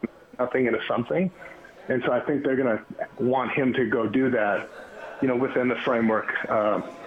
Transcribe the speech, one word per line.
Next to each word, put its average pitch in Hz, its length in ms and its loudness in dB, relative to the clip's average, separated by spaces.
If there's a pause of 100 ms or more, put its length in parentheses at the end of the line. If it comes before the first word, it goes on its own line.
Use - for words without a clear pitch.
(380)
nothing 127 300 2
into 113 200 2
something. 147 440 0 (580)
And 127 160 0
so - 60 2
I 123 80 4
think 143 240 0
they're 135 120 2
gonna 123 280 2 (360)
want 123 340 2
him 127 200 2
to 127 140 2
go 113 180 2
do 131 260 2
that, 104 380 2 (520)
you 135 60 2
know, 127 100 2
within 127 320 0
the 117 60 0 (100)
framework, 113 480 2 (160)
uh, 104 320 2 (260)